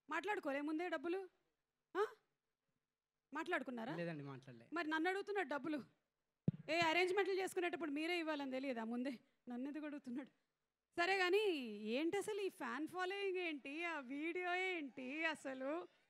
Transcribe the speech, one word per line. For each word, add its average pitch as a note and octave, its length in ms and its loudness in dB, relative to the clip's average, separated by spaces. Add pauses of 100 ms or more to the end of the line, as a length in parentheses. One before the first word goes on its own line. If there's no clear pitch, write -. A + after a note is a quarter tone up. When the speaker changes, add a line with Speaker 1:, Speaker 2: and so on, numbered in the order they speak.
Speaker 1:
మాట్లాడుకోలే D#4 520 0
ముందే D#4+ 280 0
డబ్బులు? E4+ 400 -2 (680)
ఆ? G#4 80 4 (1300)
మాట్లాడుకున్నారా? C4+ 640 -2
Speaker 2:
లేదండి, E3 280 -4
మాట్లాడలే. C3 500 -12
Speaker 1:
మరి E4 140 0
నన్ను D#4+ 220 2
అడుగుతున్నాడు G4+ 400 0
డబ్బులు. C#4+ 340 -2 (840)
ఏ D#4+ 100 2
అరేంజ్‌మెంట్లు F4+ 540 4
చేసుకునేటప్పుడు F4 580 0
మీరే E4 280 0
ఇవ్వాలని D4 320 -2
తెలియదా C4 320 -2
ముందే? A#3+ 280 -2 (380)
నన్ను B3 180 -4
ఎందుకు D4 180 -6
అడుగుతున్నాడు? C#4 680 -8 (480)
సరే F#4 180 6
కానీ F#4 260 6 (440)
ఏంటి D#4+ 300 2
అసలు G4+ 240 0
ఈ F#4+ 80 0
ఫ్యాన్ C#4 380 -4
ఫాలోయింగ్ F#4 500 0
ఏంటి, D#4 460 -2
ఆ E4 160 0
వీడియో D#4+ 560 -2
ఏంటి D#4+ 680 -2
అసలు? D4 640 -2 (220)